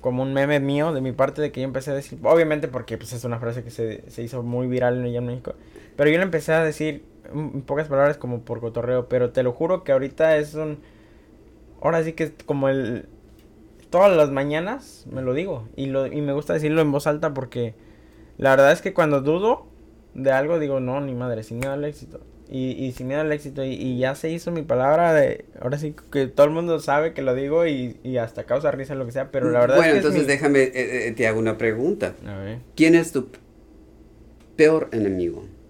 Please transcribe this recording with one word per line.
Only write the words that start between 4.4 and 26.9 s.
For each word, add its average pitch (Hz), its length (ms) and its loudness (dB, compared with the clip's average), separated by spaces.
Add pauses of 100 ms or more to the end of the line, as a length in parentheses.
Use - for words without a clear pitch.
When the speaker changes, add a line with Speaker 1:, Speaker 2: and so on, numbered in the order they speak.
Speaker 1:
muy 123 240 -4
viral 123 360 0
allá 120 160 -4
en 123 60 -6
México, 123 280 -8 (420)
pero 147 140 4
yo 156 80 4
le 180 60 2
empecé 170 280 -2
a 160 120 2
decir, 156 400 -4 (300)
en 143 280 -8
pocas 147 260 -4
palabras, 143 300 2
como 123 240 -6
por 113 180 -8
cotorreo, 120 480 -2
pero 123 240 2
te 131 120 0
lo 123 100 0
juro 175 320 -2
que 139 80 2
ahorita 143 440 2
es 151 180 -4
un, 151 240 -6 (1040)
ahora 165 220 2
sí 160 100 -6
que 160 120 -4
es 151 60 -8 (140)
como 139 220 0
el, 123 380 -2 (840)
todas 185 260 6
las 151 140 6
mañanas 151 800 -4
me 131 120 -8
lo 127 120 -2
digo, 143 440 -6
y 139 80 -6
lo, 135 220 -2
y 147 140 -4
me 143 120 -2
gusta 147 200 -2
decirlo 156 280 0
en 151 100 2
voz 143 160 0
alta 151 260 -2
porque 123 400 -6 (640)
la 135 120 2
verdad 135 240 8
es 170 80 0
que 185 120 -4
cuando 151 280 2
dudo 180 460 0 (480)
de 135 160 0
algo 147 280 2
digo, 139 220 -2
"No, 127 180 -2
ni 139 140 -6
madre, 120 300 -4
sin 117 160 -10
miedo 135 120 -4
al 147 140 -4
éxito". - 340 -12 (300)
Y, 131 220 -4 (140)
y 127 60 -6
sin 127 160 -10
miedo 143 140 -2
al 156 100 -2
éxito, 143 320 -6
y, 131 100 -6
y 123 240 -4
ya 131 160 0
se 160 160 -6
hizo 165 220 -6
mi 165 120 -4
palabra 147 500 4
de, 143 320 2 (140)
ahora 139 200 -4
sí 151 160 -8 (160)
que 135 160 0
todo 143 180 6
el 151 80 2
mundo 165 260 0
sabe 151 340 0